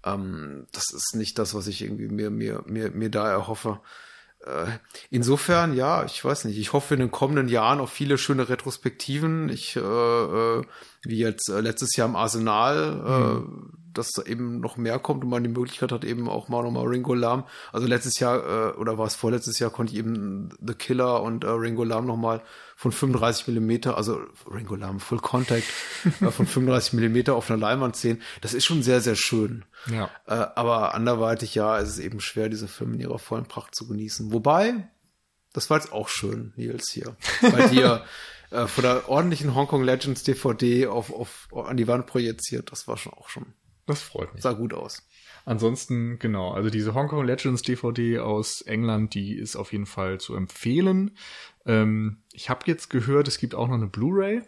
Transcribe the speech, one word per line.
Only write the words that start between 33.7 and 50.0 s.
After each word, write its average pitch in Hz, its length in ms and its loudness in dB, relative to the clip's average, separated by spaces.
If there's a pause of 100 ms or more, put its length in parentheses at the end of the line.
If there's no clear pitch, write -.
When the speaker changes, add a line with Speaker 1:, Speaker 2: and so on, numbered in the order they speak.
Speaker 1:
zu 113 120 -8
genießen. 107 440 -6
Wobei, 175 580 2 (600)
das - 180 -6
war 156 80 6
jetzt - 140 -2
auch 107 160 -4
schön, 110 480 -6
Nils, 120 340 -8
hier - 260 -10 (260)
bei 247 260 10
Speaker 2:
<laughs> - 0 -
Speaker 1:
dir, 127 360 8 (460)
äh, 117 160 0
von 123 180 0
der 127 240 4
ordentlichen 147 460 2
Hong 139 140 4
Kong 139 160 2
Legends 127 400 2
D 139 100 2
V 127 200 0
D 123 340 4
auf, 107 260 -4
auf, - 400 -10
an 123 240 -4
die 117 100 2
Wand 123 200 2
projiziert. 120 640 -4
Das - 160 -12
war - 100 -4
schon - 160 -12
auch - 160 -20
schon - 240 -14 (320)
Speaker 2:
Das 147 160 -2
freut - 320 -8
mich. - 80 -14
Speaker 1:
sah 127 120 0
gut 113 200 -4
aus. - 320 -12 (400)
Speaker 2:
Ansonsten, 117 720 0
genau, 98 360 -2
also 104 160 0
diese 107 240 0
Hong 143 160 0
Kong 147 160 0
Legends 127 360 0
D 123 140 0
V 120 160 -2
D 117 280 0
aus 107 420 -2
England, 110 520 0
die 101 200 -4
ist 104 240 -8
auf 104 160 -6
jeden 101 120 -2
Fall 95 360 -4